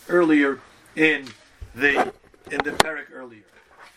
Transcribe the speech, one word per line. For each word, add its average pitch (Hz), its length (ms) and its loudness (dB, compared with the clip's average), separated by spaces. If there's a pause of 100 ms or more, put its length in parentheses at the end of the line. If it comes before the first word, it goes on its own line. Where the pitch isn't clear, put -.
earlier 151 500 2 (380)
in 151 320 0 (460)
the, 139 400 0 (360)
in - 140 -4
the 147 80 -6
Perek 156 400 -2
earlier. 117 320 -20 (520)